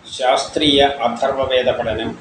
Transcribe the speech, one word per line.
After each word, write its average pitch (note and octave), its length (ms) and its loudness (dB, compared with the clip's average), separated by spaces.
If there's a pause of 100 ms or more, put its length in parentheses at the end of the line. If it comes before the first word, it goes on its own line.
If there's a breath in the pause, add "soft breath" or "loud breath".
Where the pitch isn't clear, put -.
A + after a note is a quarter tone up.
(100)
ശാസ്ത്രീയ C#3 720 2
അഥർവവേദ B2+ 880 0
പഠനം A2+ 500 -4